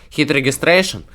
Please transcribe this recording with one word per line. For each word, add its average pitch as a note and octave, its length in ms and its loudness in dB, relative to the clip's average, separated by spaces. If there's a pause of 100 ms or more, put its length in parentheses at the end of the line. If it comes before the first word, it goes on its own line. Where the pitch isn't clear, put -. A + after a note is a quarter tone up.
(180)
Hit D3 140 0
registration. C#3 680 0 (160)